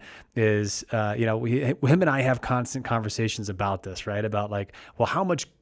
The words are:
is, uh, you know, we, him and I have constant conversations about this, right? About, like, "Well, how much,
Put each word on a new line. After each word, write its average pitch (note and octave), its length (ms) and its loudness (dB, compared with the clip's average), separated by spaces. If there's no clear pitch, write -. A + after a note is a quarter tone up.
is, G#2 560 2
uh, G#2+ 260 0
you A#2 80 2
know, A2 100 2
we, A#2+ 260 0
him C3+ 200 0
and D#3+ 260 6
I C#3 120 2
have B2+ 200 2
constant B2 440 -2
conversations A2 640 -2
about G2 340 -2
this, F#2 240 -10
right? G#2+ 180 -2
About, G#2 280 -2
like, G2+ 200 -4
"Well, G2+ 100 4
how F#3+ 180 0
much, F3+ 220 0